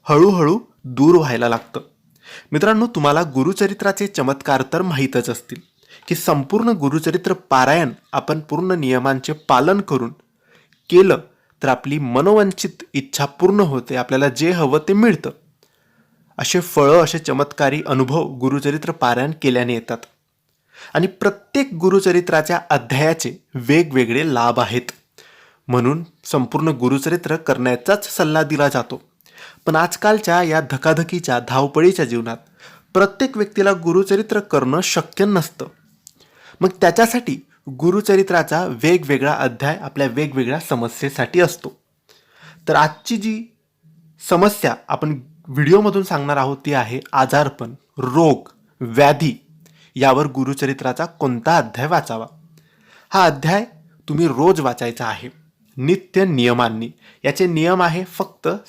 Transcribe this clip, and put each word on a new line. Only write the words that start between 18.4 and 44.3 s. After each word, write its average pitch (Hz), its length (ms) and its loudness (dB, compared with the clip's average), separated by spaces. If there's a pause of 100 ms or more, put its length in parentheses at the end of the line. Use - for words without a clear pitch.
पारायण 127 400 0 (100)
केल्याने 123 320 0
येतात. 113 240 -6 (960)
आणि 170 140 0
प्रत्येक 208 640 -4
गुरुचरित्राच्या 175 960 2
अध्यायाचे 143 760 -2 (100)
वेगवेगळे 131 800 0
लाभ 120 260 2
आहेत, 120 320 -4 (760)
म्हणून 127 360 0 (220)
संपूर्ण 147 420 -2
गुरुचरित्र 151 680 -2
करण्याचाच 131 840 -2
सल्ला 156 260 0
दिला 143 260 0
जातो. 131 320 -6 (640)
पण 160 100 0
आजकालच्या 180 680 2
या 160 180 0 (100)
धकाधकीच्या, 160 680 -2
धावपळीच्या 143 640 2
जीवनात 117 320 -6 (560)
प्रत्येक 196 440 0
व्यक्तीला 202 360 0
गुरुचरित्र 196 680 0
करणं 147 420 0
शक्य - 440 -2
नसतं. 185 400 -2 (960)
मग 185 80 2 (120)
त्याच्यासाठी 226 640 2 (240)
गुरुचरित्राचा 180 960 0
वेगवेगळा 143 680 0
अध्याय 135 440 -4
आपल्या 143 300 -4
वेगवेगळ्या 131 520 -4
समस्येसाठी 127 800 -4
असतो. - 420 -2 (840)
तर 156 80 2
आजची 156 420 -2
जी 220 280 -6 (840)
समस्या 175 460 2 (120)